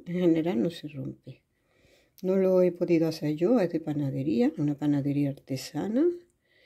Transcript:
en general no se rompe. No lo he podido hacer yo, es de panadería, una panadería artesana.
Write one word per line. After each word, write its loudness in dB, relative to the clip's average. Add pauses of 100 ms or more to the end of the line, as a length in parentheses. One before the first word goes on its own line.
en -8
general 2
no 0
se -14
rompe. -12 (800)
No 0
lo 4
he 4
podido 2
hacer -4
yo, 2
es 0
de -4
panadería, -2
una 0
panadería 0
artesana. -4 (600)